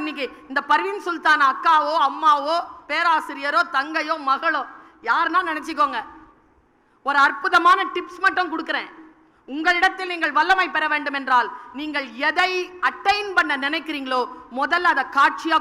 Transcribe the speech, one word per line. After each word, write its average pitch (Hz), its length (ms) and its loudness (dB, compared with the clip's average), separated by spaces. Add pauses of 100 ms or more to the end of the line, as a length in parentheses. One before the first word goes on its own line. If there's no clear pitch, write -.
இன்னைக்கு 285 240 -6 (220)
இந்த 269 200 -2
பர்வீன் 370 380 0
சுல்தான் 302 420 2
அக்காவோ, 311 480 2 (100)
அம்மாவோ, 294 500 2 (320)
பேராசிரியரோ, 302 720 0 (140)
தங்கையோ, 311 420 -2 (120)
மகளோ, 277 340 0 (400)
யாருன்னா 320 480 0
நினைச்சுக்கோங்க. 294 500 -2 (1040)
ஒரு 277 120 0
அற்புதமான 349 600 4 (140)
டிப்ஸ் 359 300 -6
மட்டும் 359 280 0
கொடுக்கிறேன். 302 360 -6 (600)
உங்களிடத்தில் 359 640 0
நீங்கள் 311 240 -2
வல்லமை 370 340 4
பெற 311 180 -2
வேண்டும் 285 300 -4
என்றால், 254 300 0 (300)
நீங்கள் 285 280 -6 (220)
எதை 349 220 0 (380)
அட்டைன் 403 480 -2
பண்ண 320 200 2
நினைக்கிறீங்களோ, 277 640 -4 (380)
முதல்ல 330 340 2
அதை 269 120 0 (120)
காட்சியா 311 440 2